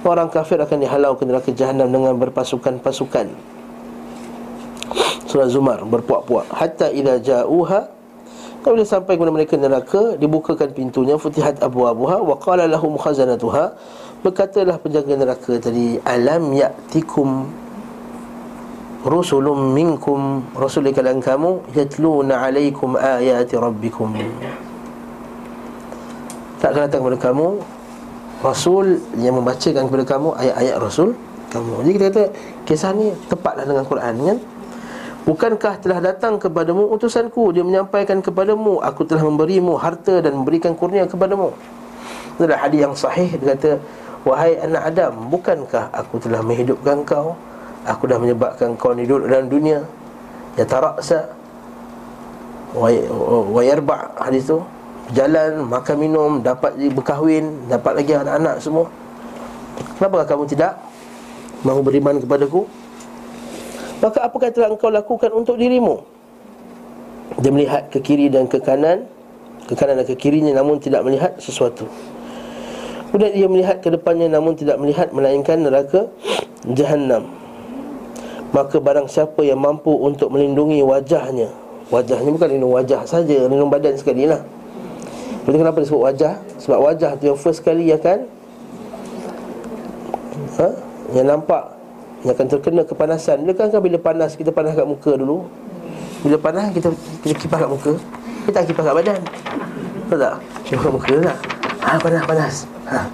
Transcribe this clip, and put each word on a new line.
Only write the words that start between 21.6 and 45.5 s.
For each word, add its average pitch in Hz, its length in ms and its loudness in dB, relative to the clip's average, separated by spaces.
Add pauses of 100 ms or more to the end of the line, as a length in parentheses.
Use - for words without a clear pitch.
"yatluna 143 640 2
alaikum 135 560 0
ayati 123 560 2
rabbikum." 113 640 -2 (2500)
Takkan 143 320 2
datang 139 160 0
kepada 127 240 0
kamu 147 180 2 (920)
rasul 180 560 2 (240)
yang 127 160 2
membacakan 127 480 0
kepada 131 240 2
kamu 143 200 2 (120)
ayat-ayat 127 400 2
rasul 151 320 2 (400)
kamu. 117 320 -2
Jadi 165 80 6
kita 196 160 4
kata 208 140 4 (420)
kisah 156 320 0
ni 214 160 2 (160)
tepatlah 139 400 -2
dengan 135 160 2
Quran, 123 280 -2 (120)
kan? 208 120 2 (880)
"Bukankah 208 560 0
telah 180 200 0
datang 190 400 0
kepadamu 170 480 2
utusanku, 226 640 2
dia 175 80 4
menyampaikan 196 640 2
kepadamu, 202 560 2
aku 147 240 -2
telah 156 200 2
memberimu 160 520 2
harta 170 440 2
dan 156 200 2
memberikan 165 320 2
kurnia 180 320 2
kepadamu." 185 480 0 (840)
Itulah 156 200 4
hadis 143 240 2
yang 139 160 2
sahih, 170 400 0
dia 135 160 2
kata, 147 180 2 (540)
"Wahai 156 320 4
anak 156 320 -2
Adam, 160 240 0 (160)
bukankah 151 640 -2